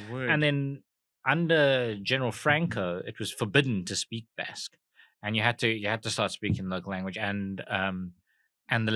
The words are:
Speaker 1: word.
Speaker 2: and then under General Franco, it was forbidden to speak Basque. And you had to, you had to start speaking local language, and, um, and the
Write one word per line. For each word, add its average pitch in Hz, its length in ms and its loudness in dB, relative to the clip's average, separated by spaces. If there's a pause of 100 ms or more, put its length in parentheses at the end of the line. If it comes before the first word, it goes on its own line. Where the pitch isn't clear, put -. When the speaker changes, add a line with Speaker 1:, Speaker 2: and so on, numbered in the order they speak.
(120)
Speaker 1:
word. 127 200 -4
Speaker 2:
and 151 100 2
then 147 160 4 (800)
under 139 600 4 (160)
General 127 200 2
Franco, 113 760 0
it - 140 -12
was 104 120 -6
forbidden 113 540 2
to 98 100 -6
speak - 300 -8 (120)
Basque. - 380 -10 (500)
And 110 120 0
you 110 40 2
had 117 180 2
to, 123 100 2
you 107 180 0
had 110 160 0
to 113 60 -4
start 104 240 2
speaking 98 340 -2
local 92 240 -4
language, 92 260 -4
and, 101 520 -4
um, 95 420 -2 (580)
and 113 160 2
the 107 100 2